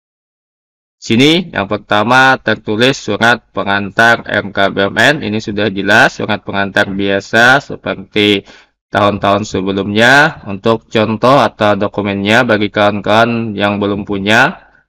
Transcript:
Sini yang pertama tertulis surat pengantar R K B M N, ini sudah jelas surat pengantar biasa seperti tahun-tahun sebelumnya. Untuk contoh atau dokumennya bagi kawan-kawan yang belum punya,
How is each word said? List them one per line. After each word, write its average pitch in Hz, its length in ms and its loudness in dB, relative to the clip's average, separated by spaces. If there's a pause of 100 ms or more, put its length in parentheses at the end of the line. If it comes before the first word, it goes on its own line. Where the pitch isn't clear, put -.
(1040)
Sini 156 480 2
yang 98 160 -4
pertama 113 720 2
tertulis 113 560 -2
surat 110 560 -2
pengantar 101 720 0
R 104 320 -4
K 98 160 2
B 98 160 0
M - 80 -10
N, 131 240 2
ini 104 240 -6
sudah 104 240 -4
jelas 104 480 0
surat 101 320 -6
pengantar 98 400 -2
biasa 101 720 2
seperti 101 880 -2 (400)
tahun-tahun 101 560 0
sebelumnya. 104 1040 0
Untuk 110 400 -2
contoh 113 560 2
atau 107 320 0
dokumennya 101 720 -2
bagi 104 240 0
kawan-kawan 107 800 0
yang 101 320 -2
belum 101 240 -4
punya, 107 560 0 (260)